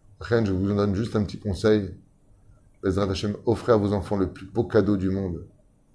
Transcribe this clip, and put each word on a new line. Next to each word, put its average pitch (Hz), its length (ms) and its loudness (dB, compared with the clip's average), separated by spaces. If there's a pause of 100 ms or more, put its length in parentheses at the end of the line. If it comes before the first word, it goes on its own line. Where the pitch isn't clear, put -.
(200)
Rien, 117 240 2
je 98 80 0
vous 95 160 0
donne 101 260 2
juste 110 220 -2
un 107 80 2
petit - 140 -8
conseil. 104 560 0 (880)
Bezrat 98 280 0
Hachem, 101 260 -2 (100)
offrez 117 260 2
à 110 40 6
vos 101 160 2
enfants 101 240 -2
le 92 160 -2
plus - 140 -16
beau 117 180 -2
cadeau 104 320 2
du 95 140 -2
monde. 95 360 -6 (480)